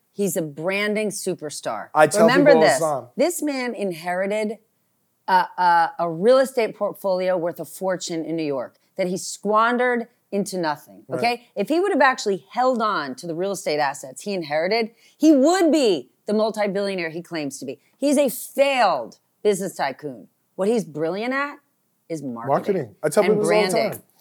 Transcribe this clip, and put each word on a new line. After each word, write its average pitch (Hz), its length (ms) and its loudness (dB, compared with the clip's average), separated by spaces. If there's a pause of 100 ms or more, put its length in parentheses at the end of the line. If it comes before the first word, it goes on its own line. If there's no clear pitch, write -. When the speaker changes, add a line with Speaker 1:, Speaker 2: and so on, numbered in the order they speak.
(140)
Speaker 1:
He's 202 240 -2
a 175 40 0
branding 196 680 -2
superstar. 147 840 -8
Speaker 2:
I 156 140 8
tell 208 180 4
Speaker 1:
Remember 277 260 6
Speaker 2:
people - 120 8
all - 40 6
the - 40 6
Speaker 1:
this. 131 80 2
Speaker 2:
time. 147 240 -2 (140)
Speaker 1:
This 311 260 0
man 254 320 -4
inherited 196 840 -4 (680)
a, 190 60 2 (240)
a, 170 420 4
a 170 100 -2
real 202 300 4
estate 233 360 0
portfolio 185 640 -2
worth 165 220 -4
a 156 60 -10
fortune 175 600 -6
in 165 100 -6
New 160 80 -4
York 135 340 -6 (180)
that - 120 -2
he 185 100 -4
squandered 233 920 0 (240)
into 202 260 -4
nothing, 147 500 -6
Speaker 2:
Right. 127 120 -6
Speaker 1:
okay? 240 360 -2
If 202 140 -4
he 320 100 2
would 403 120 0
have 294 100 0
actually 247 500 0
held 247 300 0
on 160 340 -2
to 175 120 -14
the 160 80 -6
real 190 160 -4
estate 160 280 -2
assets 139 440 -6
he 208 100 -6
inherited, 180 580 -2 (240)
he 311 200 6
would 320 360 4
be 226 380 2 (160)
the 208 80 -2
multi-billionaire 202 760 -2
he 170 100 -8
claims 156 380 -8
to 135 60 -12
be. 123 140 -12 (180)
He's 269 200 2
a 285 120 4
failed 226 920 0 (240)
business 190 320 0
tycoon. 135 520 -8 (280)
What 190 120 -2
he's 220 160 2
brilliant 165 500 -4
at 285 240 -4 (520)
is 156 140 -8
marketing 117 240 -8
Speaker 2:
Marketing. 147 560 -2
I 151 60 -2
tell 202 140 2
Speaker 1:
and 214 100 2
Speaker 2:
people 214 140 2
this 208 80 2
all 214 100 4
the - 60 -2
Speaker 1:
branding, 226 280 -2 (220)